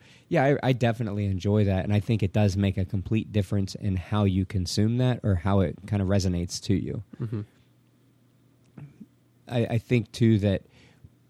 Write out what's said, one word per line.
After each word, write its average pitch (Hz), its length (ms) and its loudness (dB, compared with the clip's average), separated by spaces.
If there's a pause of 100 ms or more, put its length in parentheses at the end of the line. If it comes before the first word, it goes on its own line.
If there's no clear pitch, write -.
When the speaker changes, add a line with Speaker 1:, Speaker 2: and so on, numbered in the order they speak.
(280)
Speaker 1:
yeah, 160 160 2
I, 139 240 2
I 135 40 4
definitely 110 540 -2
enjoy 101 380 2
that. 95 200 2
And 104 100 -2
I 104 60 4
think 110 220 0
it 101 120 -2
does 104 220 2
make 98 200 2
a 95 80 -2
complete 101 480 -4
difference 101 440 -2
in 95 200 -4
how 104 280 -2
you 95 200 2
consume 104 540 0
that 127 240 0
or 98 140 2
how 95 240 2
it 80 160 0 (100)
kind 101 160 0
of 95 60 0
resonates 90 560 0
to 101 100 0
you. 82 280 -4 (180)
Speaker 2:
Mm-hmm. 110 200 -6 (2000)
Speaker 1:
I, 117 180 0
I 117 120 -2
think 117 340 0
too 113 280 4
that 98 220 2 (680)